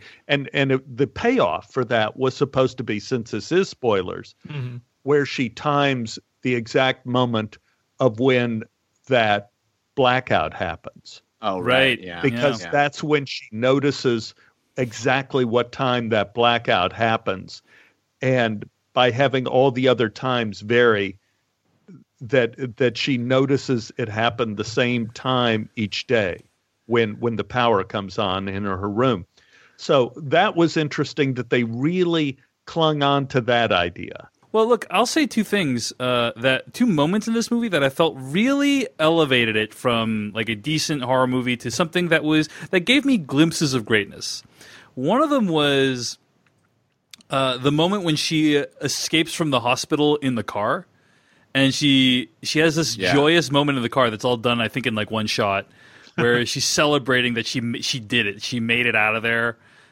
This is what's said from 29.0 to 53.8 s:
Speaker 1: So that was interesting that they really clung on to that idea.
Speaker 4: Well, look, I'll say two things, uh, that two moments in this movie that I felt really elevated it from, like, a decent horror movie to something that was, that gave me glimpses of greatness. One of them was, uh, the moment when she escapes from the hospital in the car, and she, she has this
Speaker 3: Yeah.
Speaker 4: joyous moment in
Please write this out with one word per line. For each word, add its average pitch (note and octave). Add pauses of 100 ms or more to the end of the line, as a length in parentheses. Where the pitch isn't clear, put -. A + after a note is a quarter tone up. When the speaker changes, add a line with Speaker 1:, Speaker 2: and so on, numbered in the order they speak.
Speaker 1:
So C#3
that E3+
was E3
interesting C#3+
that A#2+
they B2
really D3+ (280)
clung D#3
on C#3
to C3+
that A#2
idea. F#2 (220)
Speaker 4:
Well, A3
look, A#3+
I'll G3+
say D4+
two A3
things, D3
uh, B2
that C3
two A#3+
moments F3+
in A3+
this A3+
movie A#3
that D#3+
I C3+
felt E3
really C4+ (120)
elevated C3
it A2
from, A2
like, A2
a A2+
decent D3
horror B2+
movie B2+
to B2
something F3
that D#3+
was, D#3 (240)
that F#3
gave C4
me C4+
glimpses D3+
of A#2
greatness. G2 (500)
One F3
of D#4+
them C4
was, C3+ (1120)
uh, C3
the C3
moment F3+
when D#3+
she D#3 (260)
escapes D#3+
from D#3+
the C3
hospital D3
in C3
the A2
car, A#2 (640)
and C3+
she, C3 (120)
she -
has D#3+
this B2
Speaker 3:
Yeah. F#2
Speaker 4:
joyous C#3+
moment C#3+
in A#2+